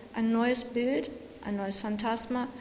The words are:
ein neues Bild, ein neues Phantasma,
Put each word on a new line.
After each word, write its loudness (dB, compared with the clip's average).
ein 2
neues 4
Bild, 0
ein -2
neues -2
Phantasma, 0